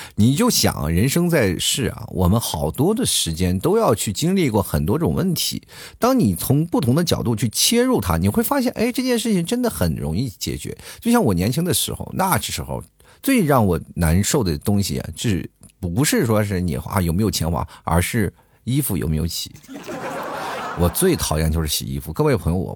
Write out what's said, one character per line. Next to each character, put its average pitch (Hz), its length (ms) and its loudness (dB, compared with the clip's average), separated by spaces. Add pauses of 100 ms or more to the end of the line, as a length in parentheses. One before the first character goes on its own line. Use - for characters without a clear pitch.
(160)
你 120 180 6
就 - 160 2
想， 78 420 0
人 92 160 2
生 170 220 0
在 117 300 2
世 - 260 -2
啊， - 220 -6
我 90 200 2
们 107 120 4
好 78 320 -4
多 180 220 0
的 226 120 -2
时 - 260 -2
间 90 280 0
都 180 180 0
要 214 160 2
去 - 180 -4
经 170 240 0
历 170 140 2
过 104 140 2
很 73 200 -2
多 101 140 0
种 117 160 0
问 175 220 0
题。 - 260 -4 (380)
当 254 200 2
你 107 140 4
从 147 320 0
不 233 160 0
同 123 140 2
的 170 80 2
角 - 180 0
度 117 140 0
去 110 140 -2
切 - 340 2
入 254 180 2
它， 82 160 0
你 82 100 2
会 233 140 2
发 285 180 0
现， 240 120 0
哎， - 200 -2
这 254 120 -4
件 247 140 0
事 220 140 0
情 175 140 2
真 240 160 -2
的 240 80 0
很 82 260 0
容 73 220 -4
易 131 100 -2
解 - 300 -8
决。 - 180 -10 (240)
就 233 120 0
像 240 120 4
我 104 120 2
年 95 160 2
轻 165 120 -2
的 175 80 0
时 - 220 -2
候， - 220 -10
那 185 240 2
时 - 240 -8
候 62 200 -8 (380)
最 247 240 4
让 135 180 6
我 87 160 4 (140)
难 85 300 4
受 139 200 0
的 80 140 0
东 101 240 0
西 80 160 -2
啊， - 180 -8
是 101 320 -2 (320)
不 92 240 -2
是 190 220 2
说 107 180 2
是 101 160 -2
你 85 180 -2
花， - 220 -2
有 85 140 2
没 95 80 0
有 107 80 2
钱 80 200 -2
花， 73 160 -2 (180)
而 165 180 4
是 104 320 0 (300)
衣 135 180 -2
服 104 160 -2
有 - 100 -2
没 78 100 0
有 80 100 -2
洗。 - 240 -8 (1300)
我 85 100 4
最 - 260 2
讨 - 220 -2
厌 80 140 2
就 82 100 0
是 78 60 -2
洗 - 180 -4
衣 67 140 -6
服。 78 120 -12
各 151 120 -2
位 143 120 4
朋 - 160 -2
友， 90 60 0
我 64 180 -6